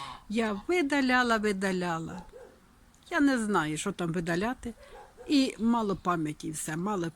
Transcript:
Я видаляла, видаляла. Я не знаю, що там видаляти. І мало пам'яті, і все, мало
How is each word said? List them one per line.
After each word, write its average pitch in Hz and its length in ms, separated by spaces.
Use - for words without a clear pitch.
Я 214 400
видаляла, 262 680
видаляла. 185 840
Я 339 100
не 269 180
знаю, 175 380
що 196 160
там 165 200
видаляти. 185 600
І 277 300
мало 220 380
пам'яті, 160 520
і - 20
все, 156 260
мало 180 400